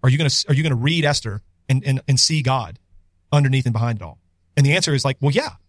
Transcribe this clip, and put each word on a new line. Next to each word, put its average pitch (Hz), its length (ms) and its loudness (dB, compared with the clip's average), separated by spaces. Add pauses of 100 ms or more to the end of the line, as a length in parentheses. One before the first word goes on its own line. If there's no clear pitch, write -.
Are 131 60 4
you 131 80 2
gonna, 151 120 0 (180)
are 147 60 2
you 139 100 0
gonna 151 120 0
read 151 280 0
Esther 120 380 -2 (260)
and, 131 160 0
and, 135 240 -2
and 135 120 2
see 156 220 0
God 123 380 -4 (520)
underneath 135 340 2
and 120 80 0
behind 113 240 -2
it 98 60 -12
all? 73 160 -18 (360)
And 139 100 4
the 143 80 4
answer 175 200 0
is 139 100 -2
like, 139 160 -4
well, 143 120 0
yeah, 247 220 -2 (160)